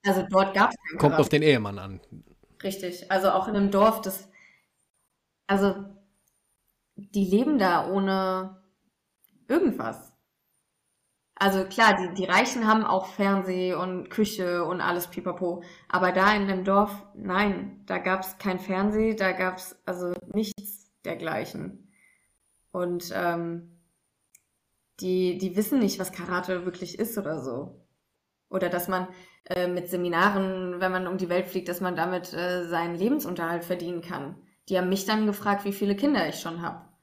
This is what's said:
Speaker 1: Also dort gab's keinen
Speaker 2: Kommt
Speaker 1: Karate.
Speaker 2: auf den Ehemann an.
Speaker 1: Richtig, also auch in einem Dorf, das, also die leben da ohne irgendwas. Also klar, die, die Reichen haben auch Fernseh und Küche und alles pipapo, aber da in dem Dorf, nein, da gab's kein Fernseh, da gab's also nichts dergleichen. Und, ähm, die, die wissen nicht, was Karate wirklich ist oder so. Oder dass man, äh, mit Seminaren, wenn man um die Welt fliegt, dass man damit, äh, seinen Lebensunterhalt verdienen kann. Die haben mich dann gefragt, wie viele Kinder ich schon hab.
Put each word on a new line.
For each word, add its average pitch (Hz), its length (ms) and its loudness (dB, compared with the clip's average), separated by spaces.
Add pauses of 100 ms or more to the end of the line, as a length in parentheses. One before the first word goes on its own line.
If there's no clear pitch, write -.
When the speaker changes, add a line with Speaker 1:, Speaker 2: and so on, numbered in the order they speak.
Speaker 1:
Also 185 240 4
dort 190 240 4
gab's 208 220 4 (120)
keinen - 120 -8
Speaker 2:
Kommt 147 120 6
Speaker 1:
Karate. 156 100 4
Speaker 2:
auf - 80 2
den 151 120 4
Ehemann 107 380 4
an. 95 200 -10 (640)
Speaker 1:
Richtig, 190 480 -6
also 190 200 4
auch 190 160 2
in 208 80 -2
einem 196 160 4
Dorf, 214 300 6
das, - 280 -8 (1160)
also 196 380 2 (1080)
die 202 300 -2
leben 254 340 4
da 175 300 4
ohne 190 720 0 (880)
irgendwas. 240 640 -2 (1200)
Also 190 280 2
klar, 214 320 6
die, 180 160 -4
die 185 120 -2
Reichen 233 400 2
haben 214 200 6
auch 190 220 0
Fernseh 185 680 0
und 180 360 -4
Küche 180 540 0
und 175 180 -2
alles 175 260 -2
pipapo, 180 560 -4 (260)
aber 185 240 2
da 196 200 6
in 202 140 2
dem 185 160 -2
Dorf, 202 500 2
nein, 104 760 -2
da 180 100 -2
gab's 185 400 -2
kein 185 220 -2
Fernseh, 208 560 0
da 190 180 0
gab's 185 420 -4 (100)
also 180 280 -4 (200)
nichts - 580 -6 (120)
dergleichen. 165 880 -8 (800)
Und, 175 440 -4
ähm, 170 560 -4 (1300)
die, 185 360 0
die 185 180 -4
wissen 214 240 2
nicht, 190 200 0
was 185 120 -6
Karate 180 540 -4
wirklich 185 340 -8
ist 220 180 -4
oder 156 260 -6
so. 131 380 -10 (680)
Oder 180 200 0
dass 175 180 -2
man, 185 200 -2 (380)
äh, 180 220 -2
mit 180 220 -4
Seminaren, 185 920 0
wenn 185 100 2
man 185 160 -2
um 185 100 -4
die 180 120 -4
Welt 185 180 0
fliegt, 180 220 -6
dass 180 120 -4
man 180 140 0
damit, 175 380 -2
äh, 180 340 -2
seinen 170 280 -2
Lebensunterhalt 175 680 -2
verdienen 170 360 -4
kann. 151 360 -10 (320)
Die 185 80 2
haben 180 120 2
mich 196 160 0
dann 214 220 2
gefragt, 202 380 0
wie 202 80 -2
viele 202 220 0
Kinder 208 340 2
ich - 100 -10
schon 170 220 -8
hab. - 420 -10